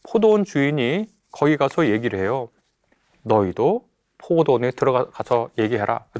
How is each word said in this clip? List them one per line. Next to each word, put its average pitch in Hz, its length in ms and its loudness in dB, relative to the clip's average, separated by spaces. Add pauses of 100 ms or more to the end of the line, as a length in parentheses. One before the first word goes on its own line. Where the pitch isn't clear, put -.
포도원 214 340 2
주인이 147 640 -2 (260)
거기 151 260 2
가서 139 300 0
얘기를 107 300 -2
해요. 113 320 -4 (720)
"너희도 110 640 0 (300)
포도원에 135 540 0
들어가-, 127 400 0
가서 - 460 -2
얘기해라. 110 480 -2 (140)